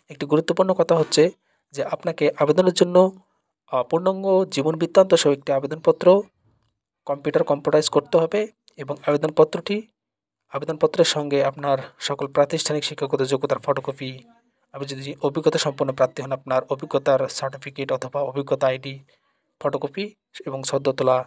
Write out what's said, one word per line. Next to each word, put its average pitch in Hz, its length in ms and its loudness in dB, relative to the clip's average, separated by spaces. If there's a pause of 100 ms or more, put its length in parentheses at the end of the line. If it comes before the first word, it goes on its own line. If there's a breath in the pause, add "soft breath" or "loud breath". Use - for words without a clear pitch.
(100)
একটি 147 160 -10
গুরুত্বপূর্ণ 165 480 2
কথা 170 220 2
হচ্ছে 151 260 2 (520)
যে 139 100 -6
আপনাকে 165 400 -4 (160)
আবেদনের 175 400 4
জন্য, 180 160 4 (760)
আহ, 127 140 0
পূর্ণাঙ্গ 190 420 -2 (280)
জীবন 151 240 0
বৃত্তান্ত 185 360 4
সহ 156 180 4
একটি 139 200 -4
আবেদনপত্র 151 540 0 (1000)
কম্পিউটার 143 380 -2
কম্পিউটারাইজ 147 440 0
করতে 143 300 0
হবে 165 220 0 (380)
এবং 143 160 -10 (120)
আবেদনপত্রটি, 156 680 0 (760)
আবেদনপত্রের 156 600 2
সঙ্গে 143 300 -2
আপনার 139 340 -2 (220)
সকল 143 340 -6
প্রাতিষ্ঠানিক 147 500 0
শিক্ষাগত 139 360 -4 (120)
যোগ্যতার 135 300 -2
ফটোকপি, 135 480 -4 (640)
আপনি 139 140 -10
যদি 139 240 -10 (100)
অভিজ্ঞতা 151 360 0
সম্পন্ন 139 340 -2
প্রার্থী 131 300 -2
হন 135 100 -8
আপনার 131 380 -2
অভিজ্ঞতার 139 500 0 (180)
সার্টিফিকেট 135 540 -8
অথবা 131 300 -6
অভিজ্ঞতা 139 440 -2
আইডি 131 280 -4 (680)
ফটোকপি 143 440 -4 (420)
এবং 135 180 -8
সদ্য 139 280 -2
তোলা 127 240 2 (100)